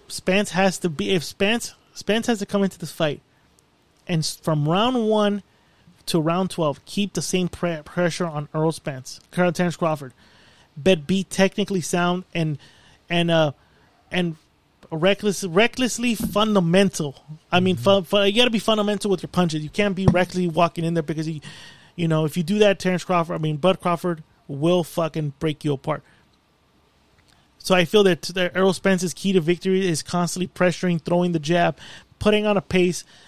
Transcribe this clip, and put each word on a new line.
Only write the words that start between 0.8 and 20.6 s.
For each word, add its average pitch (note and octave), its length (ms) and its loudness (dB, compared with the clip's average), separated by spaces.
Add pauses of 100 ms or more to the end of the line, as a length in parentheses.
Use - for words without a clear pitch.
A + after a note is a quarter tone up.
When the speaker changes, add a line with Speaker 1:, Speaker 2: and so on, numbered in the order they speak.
Speaker 1:
to F3 100 -2
be, F#3+ 240 -4
if D#3+ 100 0
Spence, - 480 -2 (220)
Spence A3+ 320 -2
has A3+ 140 0
to G3+ 60 -6
come G3+ 160 0
into G3 160 -2
this D#3+ 140 -12
fight D3+ 300 -4 (840)
and F3 120 -2
s-, - 180 -4
from D3+ 320 -2
round A3 400 0
one G#3 340 2 (640)
to E3+ 140 0
round F3 300 0
twelve, D3 340 -4
keep G3+ 300 -4
the F3 80 -4
same F3+ 260 -2
pre-, E3 340 -6
pressure F3 440 -2
on D3+ 260 -6
Earl D#3+ 200 0
Spence, - 480 -12 (100)
Cur-, F3+ 220 2
Terrence F3 240 -2
Crawford, D3+ 360 -2 (640)
but D3+ 300 2
be F#3+ 180 0
technically F#3+ 560 0
sound F3+ 440 0 (100)
and, D#3 240 -2 (500)
and, E3+ 220 0
uh, D#3+ 220 2 (600)
and F3 240 -2 (540)
reckless, F#3+ 540 0
recklessly A#3 680 0
fundamental. G3 1040 2 (340)
I F3 100 2
mean, F#3 160 2
Speaker 2:
Mm-hmm. G3 260 2
Speaker 1:
fu-, G3 160 0
fu-, G3+ 40 2
you G3+ 140 2
gotta B3 140 4
be A3+ 80 0
fundamental G#3 520 0
with F#3 120 -2
your D#3+ 80 -12
punches. D#3+ 340 0
You D3+ 60 -10
can't G#3 260 0
be F#3+ 100 -2
recklessly F3+ 400 2
walking E3 380 0